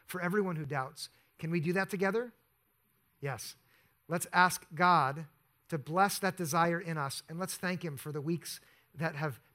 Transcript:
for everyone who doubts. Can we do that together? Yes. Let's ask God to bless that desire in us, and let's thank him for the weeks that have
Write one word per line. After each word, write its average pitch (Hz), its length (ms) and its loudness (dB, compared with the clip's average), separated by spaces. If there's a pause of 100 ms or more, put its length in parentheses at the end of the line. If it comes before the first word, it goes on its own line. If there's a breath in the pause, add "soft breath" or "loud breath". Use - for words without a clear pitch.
for 180 140 -6
everyone 180 340 2
who 156 100 -4
doubts. 139 440 -6 (280 soft breath)
Can 160 140 -6
we 175 80 2
do 165 140 0
that 190 160 2
together? 208 440 0 (840)
Yes. 135 360 -8 (520 soft breath)
Let's 170 260 -4
ask 180 400 4
God 160 520 4 (440)
to 165 80 -4
bless 170 420 2
that 185 180 -2
desire 170 440 2
in 165 160 -4
us, 139 320 -4
and 165 100 -8
let's 185 160 -6
thank 180 300 -4
him 143 120 -6
for 151 140 -8
the 151 80 -4
weeks 160 400 -4 (360 soft breath)
that 160 200 -2
have 143 240 -4 (160 soft breath)